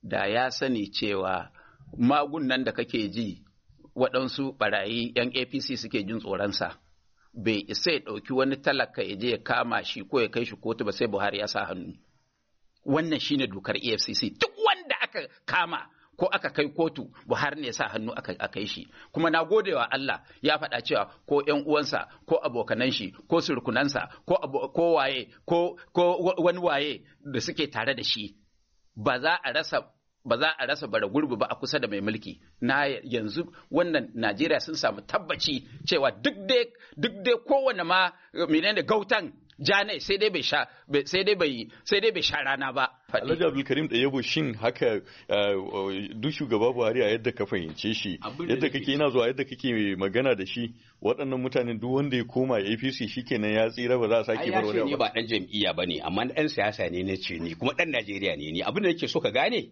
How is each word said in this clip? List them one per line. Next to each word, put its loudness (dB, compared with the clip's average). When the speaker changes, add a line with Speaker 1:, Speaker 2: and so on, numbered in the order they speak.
Speaker 1:
da -2
ya 2
sani -2
cewa -2
magun 2
nan 2
da 0
kake -2
ji -6
waɗansu 0
ɓarayi 0
yan 0
A 0
P -6
C -6
suke -4
jin -4
tsoronsa, -4
bai 0
isa -2
ya 0
ɗauki -10
wani 2
talaka -2
ya -6
je -2
ya 0
kama 0
shi -8
ko 0
ya 2
kai -4
shi -12
kotu -4
ba 0
sai 0
Buhari 0
ya -2
sa -2
hannu. -10
Wannan 0
shine 0
dokar -6
E 0
F -2
C -4
C. 0
Duk -2
wanda 2
aka -6
kama 0
ko 2
aka -2
kai 0
kotu, -2
Buhari 0
ne -4
ya -6
sa -2
hannu -4
aka, -8
aka -4
kai -6
shi. -10
Kuma 2
na 4
gode 2
wa 2
Allah, -2
ya 2
faɗa -4
cewa 0
ko 4
ƴan 0
uwansa, 0
ko 4
abokanan 0
shi, -4
ko 4
surkunansa, 0
ko 2
abo-, -2
ko 4
waye, 0
ko, 2
ko 4
wa-, 2
wani 2
waye 0
da -2
suke -2
tare 0
da -8
shi, -4
ba 0
za 2
a -2
rasa, -2
ba 2
za 2
a -2
rasa -2
bara 0
gurbi 2
ba 0
a -2
kusa -2
da -2
mai -4
mulki. -6
Na 2
yanzu -4
wannan 2
Najeriya 0
sun -8
samu -2
tabbaci -4
cewa 4
duk -2
dai, 4
duk -4
dai 4
kowane 2
ma, 4
menene 2
gautan 2
ja 4
ne, -4
sai -2
dai 4
bai 0
sha, 2
bai, 2
sai 0
dai 4
bai, 0
sai 2
dai 4
bai -2
sha 0
rana -2
ba. 2
Faɗi. 2
Speaker 2:
Alhaji 0
Abdulkarim 2
Ɗayebo, 2
shin 0
haka, 2
eh, 0
duk -2
shugaba 2
Buhari 2
a 4
yadda 0
ka 0
fahimce -2
shi, -4
Speaker 3:
Abin -8
da 4
Speaker 2:
yadda 0
Speaker 3:
nake -2
Speaker 2:
kake, -2
ina 4
zuwa, 4
yadda -2
kake 0
magana 2
da -4
shi, -6
waɗannan 0
mutanen 0
duk -4
wanda 2
ya 0
koma 0
A 0
P -2
C -4
shikenan -2
ya 4
tsira, 0
ba 2
za 6
a 0
sake 0
Speaker 3:
Ai, -2
ya -2
Speaker 2:
bar -2
wani 0
Speaker 3:
ce 2
ni 0
Speaker 2:
abu. -2
Speaker 3:
ba 0
ɗan -2
jam'iyya 0
ba 0
ne, -2
amma -2
ɗan -2
siyasa 0
ne -2
na -2
ce -8
ni, -6
kuma -2
ɗan -2
Najeriya -2
ne -8
ni. -4
Abin -2
da 4
nake -2
so -2
ka 0
gane -2